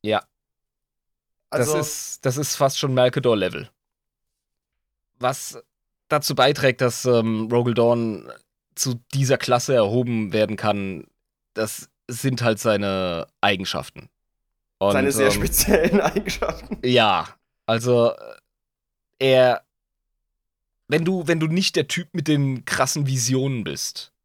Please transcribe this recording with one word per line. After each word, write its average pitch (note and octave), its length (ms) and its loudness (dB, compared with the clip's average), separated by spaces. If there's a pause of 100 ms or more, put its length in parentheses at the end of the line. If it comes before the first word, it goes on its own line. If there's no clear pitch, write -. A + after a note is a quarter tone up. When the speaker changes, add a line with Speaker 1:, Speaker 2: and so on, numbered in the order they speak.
Speaker 1:
Ja. G#2 200 0 (1300)
Speaker 2:
Also C#3+ 300 0
Speaker 1:
Das - 100 -4
ist, - 380 -8
das B2+ 100 0
ist D3 200 -4
fast C3+ 220 0
schon C#3 140 -2
Malkador-Level. B2 760 0 (1500)
Was - 440 -4 (460)
dazu D3 260 0
beiträgt, C3+ 460 2
dass, B2 240 -2
ähm, A2+ 460 2
Rogel A#2+ 240 2
Dorn A#2 560 0 (440)
zu B2 260 -4 (140)
dieser C3+ 240 2
Klasse B2 360 0
erhoben A2+ 580 2
werden G#2+ 240 0
kann, G2 500 -4 (480)
das - 340 -6 (200)
sind B2 340 -4
halt A2+ 160 0
seine F#2+ 680 -2 (120)
Eigenschaften. F#2+ 680 -2 (680)
Und, G2+ 140 2
Speaker 2:
Seine C3+ 200 2
sehr G#2+ 140 2
Speaker 1:
ähm, G#2 60 4
Speaker 2:
speziellen E3+ 680 2
<laughs> - 20 -2
Eigenschaften. - 840 -6
Speaker 1:
Ja, G#2+ 440 2 (380)
also, A#2 460 2
äh, A1+ 220 -16 (840)
er, B2+ 420 4 (1300)
wenn E3 160 0
du, F3+ 220 -2
wenn E3 140 0
du D#3+ 60 0
nicht F3 300 -2
der D3+ 120 0
Typ - 240 -8
mit D#3+ 160 -4
den C#3 360 0
krassen C#3 420 -2
Visionen C3 580 -2
bist - 480 -10 (120)